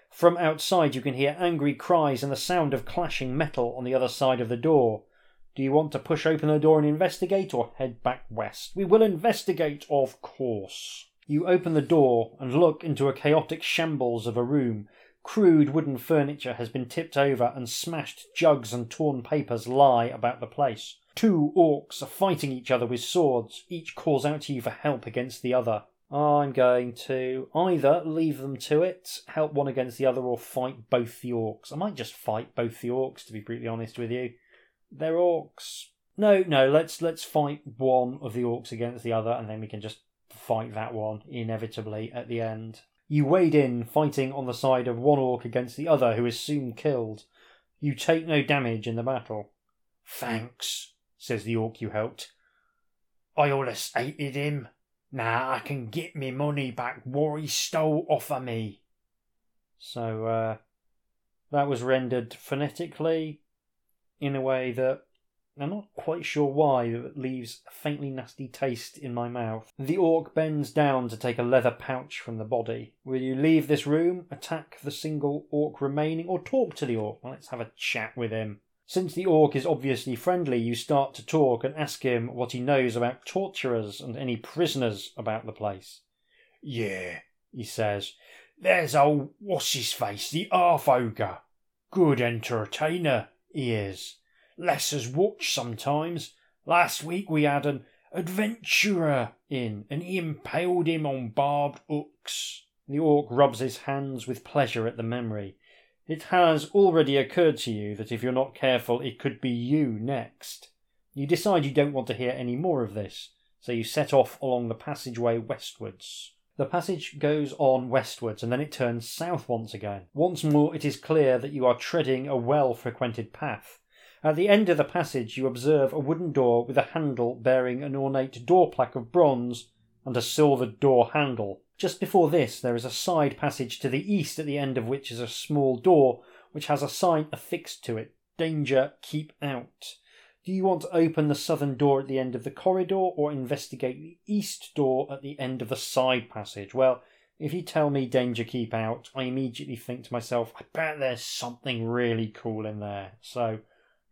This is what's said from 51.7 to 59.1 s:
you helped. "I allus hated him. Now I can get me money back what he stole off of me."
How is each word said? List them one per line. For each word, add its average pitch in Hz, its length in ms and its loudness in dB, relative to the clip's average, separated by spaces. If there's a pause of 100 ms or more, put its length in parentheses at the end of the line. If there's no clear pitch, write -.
you 110 80 -6
helped. 110 420 -6 (1040)
"I 147 140 4
allus 135 440 -4
hated 135 420 -6
him. 143 320 -4 (440)
Now 117 400 -2
I 120 80 -2
can 127 300 -8
get 160 260 -8
me 135 160 -6
money 143 400 -2
back 123 320 -8
what 147 380 -2
he 147 60 -6
stole 156 640 0
off - 220 0
of 131 100 -4
me." 113 400 -6 (960)